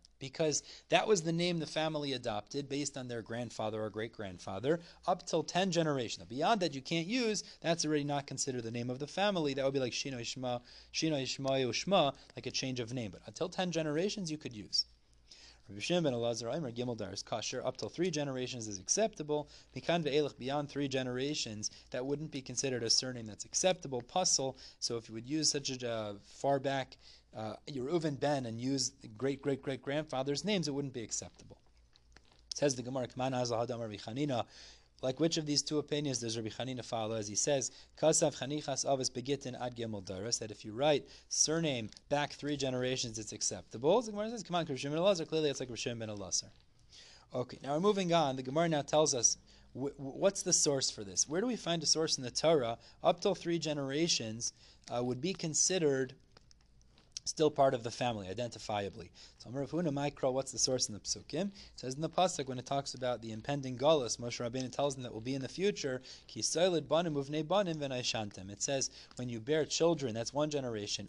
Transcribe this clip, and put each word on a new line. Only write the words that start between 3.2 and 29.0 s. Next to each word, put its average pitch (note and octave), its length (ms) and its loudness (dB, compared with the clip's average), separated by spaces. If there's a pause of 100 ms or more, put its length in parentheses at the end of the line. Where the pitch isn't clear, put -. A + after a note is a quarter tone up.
grandfather A2+ 600 -4
or G#2+ 80 -2
great-grandfather G#2+ 880 -2 (280)
up F3+ 180 2
till D#3+ 160 2
ten F3+ 300 0
generations. D3 480 2
Now, F2 60 -16
beyond E3+ 340 2
that, D#3+ 140 0
you C3+ 80 -8
can't E3 260 0
use. A3+ 340 0 (180)
That's E3 240 2
already D3+ 200 2
not C#3+ 240 -2
considered B2+ 340 -2
the A2+ 80 -6
name A#2+ 200 -2
of B2+ 100 -4
the C#3+ 80 -6
family. F3+ 460 2
That C3+ 100 2
would C3+ 100 2
be C#3 60 2
like B2 120 0
Shino C3+ 280 -4
Shma, B2 400 -4 (320)
Shino D#3 300 2
Shma C3+ 460 2
Shma, E3+ 460 4 (220)
like B2 100 -8
a A#2+ 60 -6
change C3 260 -2
of A#2 140 -4
name. A#2 180 -4
But - 160 -14
until D#3+ 220 -4
ten F3+ 240 -2
generations, E3 580 0
you D3+ 80 -4
could D3+ 140 -8
use. G#2 340 -2 (800)
Rabbi G2+ 120 -10
Shimon E3+ 240 2
ben C3+ 100 2
Elazar, A#2 420 -2
Aimer C#3 160 -4
Gimel A#2+ 240 -2
Dar G2 160 -6
is G2+ 100 -8
kasher, A#2+ 400 -4
up C3 140 -2
till A2 140 -6
three F3+ 200 0
generations B2+ 560 -4
is G2+ 120 -8
acceptable. D3+ 720 0 (260)
Mikan E3 260 2
ve'elach, C#3+ 360 2
beyond C#3 320 -2
three C#3+ 180 0
generations, B2+ 800 -2 (200)
that B2+ 160 -4
wouldn't C#3+ 240 -2
be C#3 100 -6
considered B2+ 420 -2
a A2+ 60 0
surname A#2+ 380 0
that's G2+ 180 -10
acceptable, D3 560 0
puzzle. C3+ 560 2 (240)
So A#2+ 160 -2
if A2+ 140 -8
you A2 40 -10
would A2+ 140 -8
use D3+ 220 2
such C#3 180 0
a, B2+ 180 -4
uh, A2 280 -4 (100)
far C#3 340 2
back C3+ 380 -2 (400)
uh, A2 180 -6 (140)
Reuven D3 500 0
ben C#3 280 2
and A2+ 140 -6
use C3+ 320 0 (100)